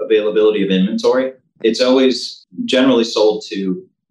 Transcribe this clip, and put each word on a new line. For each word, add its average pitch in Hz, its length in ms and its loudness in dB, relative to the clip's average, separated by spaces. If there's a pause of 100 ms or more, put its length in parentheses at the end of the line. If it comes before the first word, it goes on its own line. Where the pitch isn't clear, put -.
availability 107 640 0
of 92 60 -4
inventory. 117 640 0 (300)
It's 113 180 -2
always 127 680 0 (180)
generally 127 400 2
sold 107 440 0
to 95 380 -6 (240)